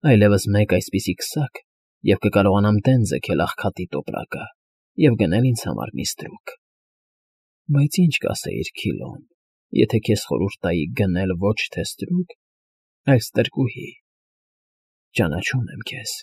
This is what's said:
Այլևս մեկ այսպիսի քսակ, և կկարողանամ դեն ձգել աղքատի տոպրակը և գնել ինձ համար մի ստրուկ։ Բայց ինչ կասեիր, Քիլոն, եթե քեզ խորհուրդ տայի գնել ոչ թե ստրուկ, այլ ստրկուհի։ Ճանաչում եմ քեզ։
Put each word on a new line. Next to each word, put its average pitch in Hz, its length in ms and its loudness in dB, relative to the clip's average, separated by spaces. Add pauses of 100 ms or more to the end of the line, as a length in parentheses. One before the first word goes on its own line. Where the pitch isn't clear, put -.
Այլևս 104 420 6
մեկ 104 260 2
այսպիսի 92 420 0
քսակ, - 460 -6 (440)
և 95 160 2
կկարողանամ 101 580 4
դեն 123 260 4
ձգել 76 380 -2
աղքատի - 440 -4
տոպրակը - 580 -8 (540)
և 143 180 6
գնել 104 300 4
ինձ 120 160 0
համար - 300 -6
մի - 140 -8
ստրուկ։ - 460 -12 (1160)
Բայց 143 280 2
ինչ 175 200 4
կասեիր, - 560 -4
Քիլոն, - 500 -6 (500)
եթե 117 280 2
քեզ 107 220 0
խորհուրդ - 380 -4
տայի 87 320 -2
գնել 92 420 0
ոչ 98 300 -2
թե - 200 -8
ստրուկ, - 520 -6 (680)
այլ 131 140 4
ստրկուհի։ - 680 -4 (1300)
Ճանաչում 92 520 -2
եմ - 180 -14
քեզ։ - 380 -10